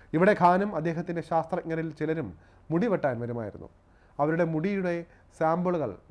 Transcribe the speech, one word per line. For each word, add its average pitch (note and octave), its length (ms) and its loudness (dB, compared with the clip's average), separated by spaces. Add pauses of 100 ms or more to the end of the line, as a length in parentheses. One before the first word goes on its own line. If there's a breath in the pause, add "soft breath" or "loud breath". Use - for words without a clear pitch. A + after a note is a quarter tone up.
(120)
ഇവിടെ F#3 280 6
ഖാനും F#3 360 4
അദ്ദേഹത്തിന്റെ E3+ 460 -4
ശാസ്ത്രജ്ഞരിൽ D#3+ 680 -2
ചിലരും D3+ 480 -4 (320 soft breath)
മുടി F3 160 2
വെട്ടാൻ C#3 340 0
വരുമായിരുന്നു. A#2 480 -8 (520 soft breath)
അവരുടെ D#3+ 240 2
മുടിയുടെ E3+ 600 -2 (340 soft breath)
സാമ്പിളുകൾ E3 600 0 (120)